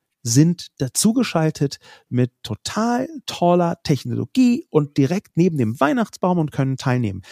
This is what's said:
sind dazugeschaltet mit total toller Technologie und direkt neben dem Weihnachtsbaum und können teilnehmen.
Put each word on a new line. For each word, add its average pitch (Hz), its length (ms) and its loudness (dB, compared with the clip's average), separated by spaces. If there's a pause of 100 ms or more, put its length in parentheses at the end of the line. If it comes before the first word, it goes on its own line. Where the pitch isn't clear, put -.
(220)
sind 147 460 2 (100)
dazugeschaltet 160 1000 0 (300)
mit 123 240 0 (100)
total 240 640 -4 (180)
toller 175 560 0
Technologie 147 840 0
und 147 280 0
direkt 143 400 0
neben 170 200 2
dem 120 240 -2
Weihnachtsbaum 185 580 0
und 156 140 -2
können 135 240 -2
teilnehmen. 120 560 -2